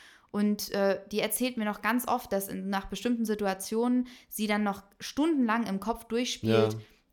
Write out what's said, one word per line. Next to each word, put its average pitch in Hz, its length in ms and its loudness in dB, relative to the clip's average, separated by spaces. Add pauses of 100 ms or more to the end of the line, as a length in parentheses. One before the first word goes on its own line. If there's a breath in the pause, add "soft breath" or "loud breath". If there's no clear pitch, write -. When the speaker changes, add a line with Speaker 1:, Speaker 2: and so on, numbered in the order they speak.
(300 loud breath)
Speaker 1:
und, 208 420 0
äh, 196 280 2 (100)
die 208 80 -2
erzählt 247 380 0
mir 220 80 -2
noch 208 180 -4
ganz 233 240 0
oft, - 260 -2
dass 196 140 0
in, 190 240 -6
nach 196 160 -2
bestimmten 233 380 -2
Situationen 220 840 0 (220 loud breath)
sie 214 180 -4
dann 208 160 0
noch 202 220 -2 (160)
stundenlang 247 640 2
im 190 140 -2
Kopf 226 240 -4
durchspielt, 214 680 2
Speaker 2:
Ja. 110 40 -10 (340 loud breath)